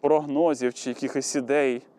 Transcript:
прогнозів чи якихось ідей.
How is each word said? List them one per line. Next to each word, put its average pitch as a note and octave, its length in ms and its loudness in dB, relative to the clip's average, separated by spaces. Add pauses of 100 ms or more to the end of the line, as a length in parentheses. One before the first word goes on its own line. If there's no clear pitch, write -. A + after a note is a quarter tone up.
прогнозів D3 720 2
чи - 160 -8
якихось C3+ 460 -4
ідей. C3+ 460 0 (160)